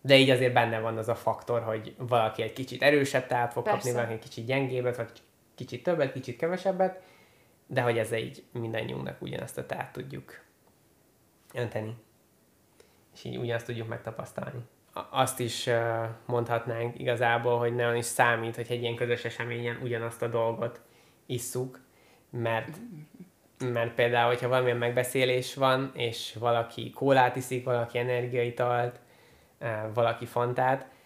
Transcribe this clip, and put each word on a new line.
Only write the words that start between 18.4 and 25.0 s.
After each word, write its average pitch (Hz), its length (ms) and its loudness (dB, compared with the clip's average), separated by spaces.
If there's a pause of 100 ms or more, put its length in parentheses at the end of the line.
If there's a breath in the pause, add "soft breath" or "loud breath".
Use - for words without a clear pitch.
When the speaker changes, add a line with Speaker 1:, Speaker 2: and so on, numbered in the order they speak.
Speaker 1:
hogy 120 120 -6
egy 120 140 -2
ilyen 117 140 -2
közös 120 280 0
eseményen 120 580 -4
ugyanazt 117 400 -4
a 120 60 -2
dolgot 117 520 -2 (460 soft breath)
isszuk, 127 540 -6 (500 soft breath)
mert, 113 460 -2 (960)
mert 117 220 0
például, 120 340 4
hogyha 123 200 0
valamilyen 123 280 2
megbeszélés 127 800 0